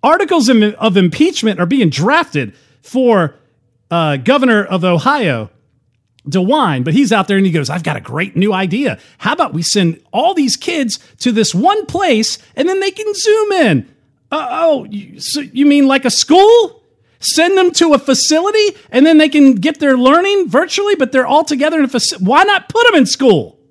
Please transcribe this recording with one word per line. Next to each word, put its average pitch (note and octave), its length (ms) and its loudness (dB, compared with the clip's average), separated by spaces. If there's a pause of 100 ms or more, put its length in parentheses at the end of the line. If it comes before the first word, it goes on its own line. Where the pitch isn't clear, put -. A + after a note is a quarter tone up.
articles D#4+ 440 0
of, A#3 140 4
of G#3 360 0
impeachment G#3 640 0
are F3 60 -2
being G#3+ 240 0
drafted D#3 640 -2 (280)
for, A3+ 540 0 (540)
uh, D#3+ 280 -2
Governor A#3 460 2
of F#3 220 -4
Ohio, F3 640 -2 (800)
DeWine, F#3 540 0
but D#3 100 -2
he's A#3 180 2
out G3+ 160 0
there G3 100 0
and G3 80 2
he F#3 60 0
goes, D#3 180 -4
"I've D#3+ 140 -6
got D3+ 140 -6
a A#2 40 -12
great E3 340 -8
new G3 180 0
idea. F#3+ 460 -4 (180)
How A#3 160 -4
about E4 200 -4
we E3 100 -6
send E3+ 380 -2 (120)
all D#4+ 200 0
these C#4+ 220 -2
kids C#4+ 440 -6 (200)
to B3 120 -2
this A3 220 0
one F#4 340 0
place C#4+ 500 -2 (180)
and D4+ 140 -2
then F#4+ 100 -2
they G4 120 -2
can G#4+ 220 -8
Zoom G#4+ 400 0
in?" G#3+ 420 0 (360)
Uh, C#4+ 180 -6
oh, D4 360 -2
you, G#3 340 -16
so - 220 -8
you C#4 240 -2
mean C#4+ 220 4
like C4+ 180 0
a B3 40 2
school? G4+ 760 4 (360)
Send F4+ 380 0
them F4+ 140 2
to E4+ 220 2
a C#4+ 60 4
facility F#4 760 0 (140)
and C4 140 4
then D#4+ 120 6
they D4+ 120 4
can C4+ 260 4
get D4 240 -4
their C4+ 180 2
learning F4 500 2
virtually, F4+ 480 -2
but C4+ 160 -4
they're C4 160 0
all D4+ 160 2
together D4+ 360 -2
in C#4+ 60 2
a B3 40 -4
faci-, - 320 -4
why B3+ 220 2
not G4 260 -2
put A#4 180 0
them A4 80 2
in C4+ 120 4
school? F3 520 -2 (120)